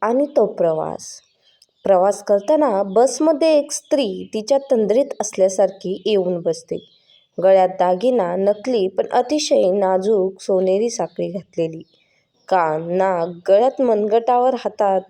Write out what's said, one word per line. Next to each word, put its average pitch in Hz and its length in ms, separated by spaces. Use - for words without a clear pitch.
आणि 254 240
तो 277 200
प्रवास. 160 720
प्रवास 196 400
करताना 208 580
बसमध्ये 285 760
एक 294 140
स्त्री 196 640
तिच्या 220 240
तंद्रीत 247 460
असल्यासारखी 190 840
येऊन 185 340
बसते. 170 360
गळ्यात 190 260
दागिना, 185 680
नकली 208 520
पण - 240
अतिशय 247 580
नाजूक 190 720
सोनेरी 190 480
साखळी 175 380
घातलेली, 165 540
कान, 165 440
नाक, 180 580
गळ्यात 254 320
मनगटावर, 233 720
हातात, 202 560